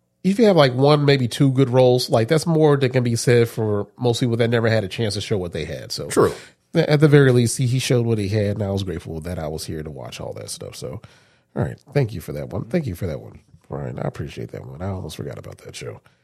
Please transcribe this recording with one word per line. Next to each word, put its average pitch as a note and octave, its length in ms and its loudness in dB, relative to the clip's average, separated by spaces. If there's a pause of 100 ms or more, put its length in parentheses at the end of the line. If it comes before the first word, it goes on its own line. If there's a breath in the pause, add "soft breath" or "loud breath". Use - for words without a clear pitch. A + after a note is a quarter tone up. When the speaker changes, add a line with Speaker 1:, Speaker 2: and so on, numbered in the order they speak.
(240)
Speaker 1:
if G3 160 0
you A#3 60 6
have, G3+ 100 6
like, C#3 180 6
one, C#3+ 320 4
maybe C3+ 220 4
two C#3 240 2
good C3 180 2
roles, B2+ 400 4
like, A2+ 200 2
that's D#3 180 0
more D#3 300 4
that C3 120 2
can B2 140 0
be A#2+ 120 0
said A#2 320 4
for G#2 400 -2 (120)
most A#2+ 200 0
people A#2 180 0
that A#2 120 2
never A2+ 200 2
had A2 140 2
a F#2+ 40 -6
chance G#2 260 -4
to G#2 80 -6
show A2 160 -2
what F2 160 -6
they D#2 120 -6
had. D2 260 -12
So - 160 -10
Speaker 2:
True. - 260 2 (400 loud breath)
Speaker 1:
th-, E3 140 2
at D3+ 120 4
the D#3 80 6
very C#3 240 6
least, B2 260 2
he, C3 100 0
he B2 120 -2
showed A#2+ 280 0
what A2+ 100 0
he G2+ 120 -4
had, G#2 280 0
and G#2+ 60 -4
I G2 80 -2
was G2 120 -2
grateful D#2+ 380 -8
that F2 160 -8
I D#2+ 100 -6
was D#2 180 -8
here D#2 180 -8
to D#2 80 -12
watch B1+ 280 -14
all - 140 -10
that - 160 -16
stuff. - 260 -14
So, C2 260 -12 (540 soft breath)
all C#3 80 -2
right, C2+ 140 -8 (160)
thank C#3 200 0
you E2+ 80 -10
for D2 120 -12
that C#2 160 -8
one. G#2+ 160 -8
Thank D#3 200 -4
you G2 100 -6
for F#2+ 120 -6
that C#2 140 -8
one, A1 180 -20 (300)
Brian. C2+ 280 -10
I B1+ 100 -6
appreciate - 440 -10
that G1+ 140 -14
one. C2+ 160 -16
I F#2+ 80 -8
almost - 260 -10
forgot A#1+ 240 -10
about - 200 -18
that - 160 -20
show. - 260 -14 (220)